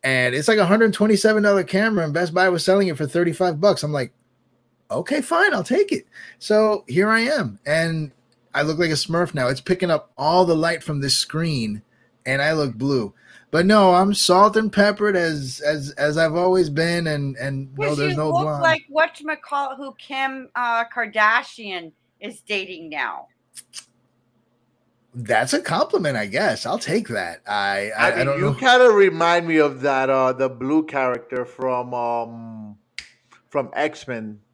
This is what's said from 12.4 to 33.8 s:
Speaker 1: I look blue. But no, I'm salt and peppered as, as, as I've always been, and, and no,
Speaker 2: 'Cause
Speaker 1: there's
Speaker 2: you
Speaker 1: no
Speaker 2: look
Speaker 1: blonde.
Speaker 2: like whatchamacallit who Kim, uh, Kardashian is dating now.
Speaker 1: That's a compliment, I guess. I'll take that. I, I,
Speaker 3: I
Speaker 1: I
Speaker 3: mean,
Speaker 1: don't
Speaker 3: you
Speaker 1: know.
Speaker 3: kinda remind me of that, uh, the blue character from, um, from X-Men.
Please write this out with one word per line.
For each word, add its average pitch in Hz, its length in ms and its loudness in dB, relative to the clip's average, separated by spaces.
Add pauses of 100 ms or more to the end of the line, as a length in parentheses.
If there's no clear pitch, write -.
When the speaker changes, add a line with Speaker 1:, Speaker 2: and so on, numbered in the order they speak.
Speaker 1:
I 151 120 0
look 147 220 -2
blue. 120 380 -2 (380)
But 170 160 2
no, 196 280 6
I'm 190 200 4
salt 196 420 4
and 220 160 0
peppered 202 440 2
as, 151 440 -4
as, 147 320 -2
as 147 240 -2
I've 160 180 2
always 180 360 2
been, 165 380 0
and, 143 280 -4
and 135 420 -8
no, 143 100 -2
Speaker 2:
'Cause 143 100 -2
Speaker 1:
there's 143 140 0
Speaker 2:
you - 40 -4
Speaker 1:
no 311 140 -2
Speaker 2:
look 349 120 0
Speaker 1:
blonde. 294 200 -2
Speaker 2:
like 320 280 2
whatchamacallit 294 840 -4
who 269 220 -14
Kim, 269 580 -8
uh, 233 280 -2 (100)
Kardashian 214 1000 -2 (280)
is 208 200 -16
dating 185 480 -8
now. 120 380 -8 (1900)
Speaker 1:
That's 117 380 -2
a 285 80 0
compliment, 170 560 -2
I 107 100 -4
guess. 123 400 -2
I'll 120 120 -4
take 202 300 -4
that. 90 380 -8
I, 101 500 -4
I, 156 140 2
Speaker 3:
I - 20 -4
Speaker 1:
I - 40 -4
Speaker 3:
mean, 156 100 0
Speaker 1:
don't 139 120 -2
Speaker 3:
you - 80 -2
Speaker 1:
know. 139 80 0
Speaker 3:
kinda 254 360 6
remind 175 560 4
me 160 120 2
of 135 240 2
that, 135 280 2
uh, 131 220 2
the 131 160 -2
blue 131 360 0
character 127 600 -4
from, 123 500 -4
um, 117 840 -6 (720)
from 127 240 -4
X-Men. 113 680 -8 (140)